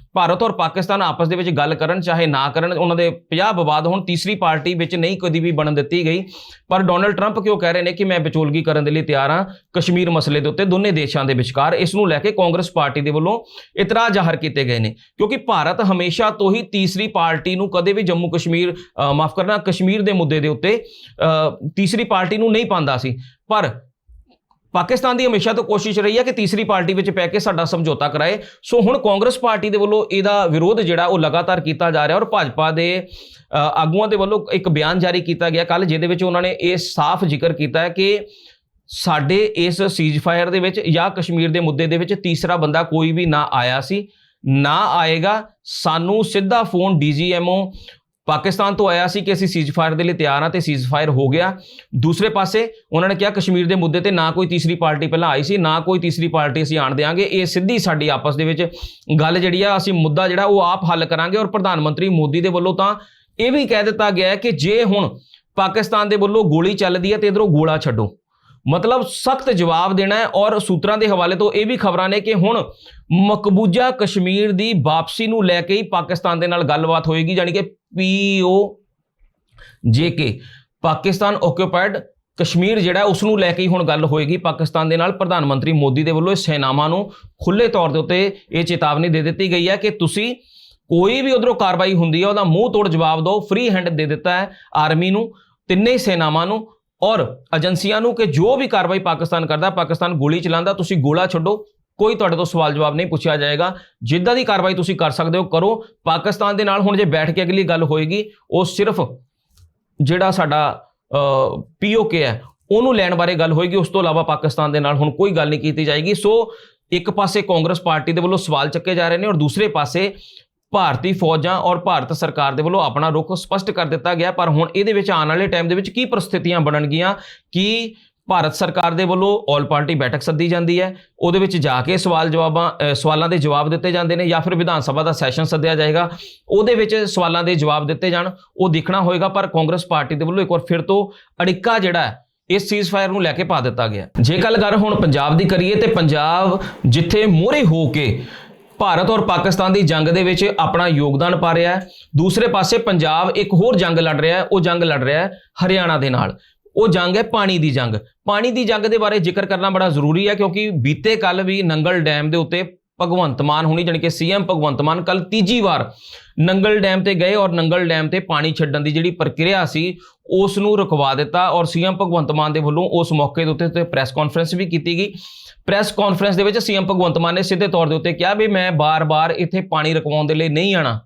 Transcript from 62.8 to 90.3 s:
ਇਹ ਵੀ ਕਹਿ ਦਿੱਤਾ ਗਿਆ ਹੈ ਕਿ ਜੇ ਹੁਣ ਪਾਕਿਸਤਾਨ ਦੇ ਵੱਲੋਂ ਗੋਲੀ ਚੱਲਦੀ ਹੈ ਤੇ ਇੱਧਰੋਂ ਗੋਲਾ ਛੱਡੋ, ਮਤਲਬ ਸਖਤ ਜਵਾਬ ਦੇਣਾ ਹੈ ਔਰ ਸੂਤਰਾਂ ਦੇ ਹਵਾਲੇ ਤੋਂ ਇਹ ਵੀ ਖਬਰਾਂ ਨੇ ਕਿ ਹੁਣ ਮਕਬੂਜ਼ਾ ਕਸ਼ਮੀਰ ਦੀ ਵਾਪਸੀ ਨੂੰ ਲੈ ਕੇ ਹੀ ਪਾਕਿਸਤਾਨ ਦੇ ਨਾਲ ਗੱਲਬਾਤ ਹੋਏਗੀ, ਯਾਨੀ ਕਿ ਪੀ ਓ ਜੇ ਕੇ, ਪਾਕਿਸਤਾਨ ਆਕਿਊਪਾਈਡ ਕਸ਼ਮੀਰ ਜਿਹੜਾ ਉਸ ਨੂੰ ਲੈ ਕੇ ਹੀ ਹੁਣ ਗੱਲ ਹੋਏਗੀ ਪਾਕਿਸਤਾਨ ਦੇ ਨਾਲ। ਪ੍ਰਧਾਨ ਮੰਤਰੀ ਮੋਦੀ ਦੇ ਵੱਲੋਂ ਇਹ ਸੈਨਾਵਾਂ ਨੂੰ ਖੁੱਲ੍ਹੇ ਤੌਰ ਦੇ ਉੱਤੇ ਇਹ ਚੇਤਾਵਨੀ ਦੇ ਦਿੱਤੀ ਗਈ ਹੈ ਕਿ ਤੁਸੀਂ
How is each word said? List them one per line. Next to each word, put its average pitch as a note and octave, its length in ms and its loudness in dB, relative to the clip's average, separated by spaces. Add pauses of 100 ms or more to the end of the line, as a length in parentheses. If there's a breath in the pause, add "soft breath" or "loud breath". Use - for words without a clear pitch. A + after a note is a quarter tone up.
ਇਹ A#3+ 140 0
ਵੀ C#4+ 140 2
ਕਹਿ G#3 160 2
ਦਿੱਤਾ G#3+ 280 0
ਗਿਆ F#3 180 0
ਹੈ G3 80 0
ਕਿ A#3 140 -2
ਜੇ G3 340 0
ਹੁਣ F#3+ 340 0 (360 loud breath)
ਪਾਕਿਸਤਾਨ G#3 540 0
ਦੇ G#3 80 2
ਵੱਲੋਂ G#3 280 2
ਗੋਲੀ E3+ 300 2
ਚੱਲਦੀ F#3 380 0
ਹੈ G#3+ 60 0
ਤੇ G#3+ 80 0
ਇੱਧਰੋਂ G3+ 220 2
ਗੋਲਾ D#3 300 2
ਛੱਡੋ, A2+ 400 -2 (500 soft breath)
ਮਤਲਬ A3 340 2
ਸਖਤ C4+ 480 -2
ਜਵਾਬ F3 420 2
ਦੇਣਾ G3 240 0
ਹੈ A3+ 100 0
ਔਰ G#3 320 2
ਸੂਤਰਾਂ G3+ 400 0
ਦੇ G#3+ 100 2
ਹਵਾਲੇ F3+ 280 2
ਤੋਂ G#3 160 2
ਇਹ G#3+ 140 0
ਵੀ A#3+ 100 -2
ਖਬਰਾਂ F#3 320 0
ਨੇ G3+ 120 0
ਕਿ A3 140 0
ਹੁਣ F#3+ 360 0 (420 loud breath)
ਮਕਬੂਜ਼ਾ G3+ 800 2
ਕਸ਼ਮੀਰ G3+ 640 0
ਦੀ G3 200 0 (100)
ਵਾਪਸੀ D#3+ 440 -2
ਨੂੰ A3 180 0
ਲੈ F3 160 2
ਕੇ F3 140 -2
ਹੀ A3 80 0
ਪਾਕਿਸਤਾਨ E3+ 580 -2
ਦੇ F3 60 -2
ਨਾਲ F3 160 0
ਗੱਲਬਾਤ D#3+ 460 0
ਹੋਏਗੀ, D#3+ 260 0
ਯਾਨੀ F3 180 0
ਕਿ G3 100 0 (360)
ਪੀ G3 460 0
ਓ G3 340 0 (1120 loud breath)
ਜੇ D3+ 200 2
ਕੇ, D3+ 300 -4 (420 loud breath)
ਪਾਕਿਸਤਾਨ F#3+ 520 0
ਆਕਿਊਪਾਈਡ F3+ 640 -2 (380)
ਕਸ਼ਮੀਰ F3+ 420 0
ਜਿਹੜਾ F3+ 260 2
ਉਸ G3+ 180 0
ਨੂੰ G#3 180 2
ਲੈ F3 120 2
ਕੇ F3 100 -2
ਹੀ F#3 40 0
ਹੁਣ F3+ 180 2
ਗੱਲ D#3 200 0
ਹੋਏਗੀ D#3 320 0
ਪਾਕਿਸਤਾਨ D#3+ 520 -2
ਦੇ E3 80 2
ਨਾਲ। F3 160 0
ਪ੍ਰਧਾਨ F3+ 320 -2
ਮੰਤਰੀ C#3 280 0
ਮੋਦੀ C#3+ 300 2
ਦੇ D#3 80 0
ਵੱਲੋਂ E3 200 2
ਇਹ G3 60 0
ਸੈਨਾਵਾਂ D3 520 0
ਨੂੰ G3 240 -2 (320 loud breath)
ਖੁੱਲ੍ਹੇ A3+ 240 2
ਤੌਰ F3+ 220 2
ਦੇ D#3 80 0
ਉੱਤੇ F3+ 380 0 (160 loud breath)
ਇਹ E3 120 0
ਚੇਤਾਵਨੀ D#3+ 440 0
ਦੇ D#3 140 2
ਦਿੱਤੀ E3+ 300 -2
ਗਈ F3 160 0
ਹੈ G3 80 0
ਕਿ G3+ 140 -2
ਤੁਸੀਂ G#3 440 -2 (540 loud breath)